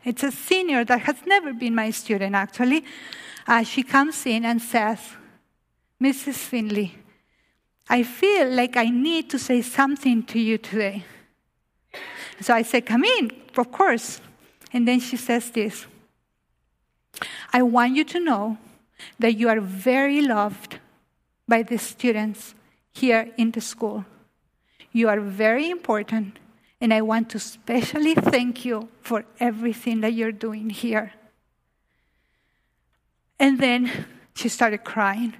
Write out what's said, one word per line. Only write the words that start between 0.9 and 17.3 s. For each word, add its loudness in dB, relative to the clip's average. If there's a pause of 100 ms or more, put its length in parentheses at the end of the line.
has -2 (100)
never 2
been -2
my 0
student, -2
actually. 0 (600)
Uh, 4
she -4
comes 2
in 0
and 0
says, 0 (1000)
"Missus -2
Finley, -4 (920)
I 4
feel 2
like 0
I 2
need 0
to -4
say 0
something 0
to -4
you 0
today." -6 (1400)
So 4
I 4
say, 2
"Come 2
in, 2 (280)
of 0
course." 0 (500)
And 2
then 4
she -8
says -2
this, -4 (1700)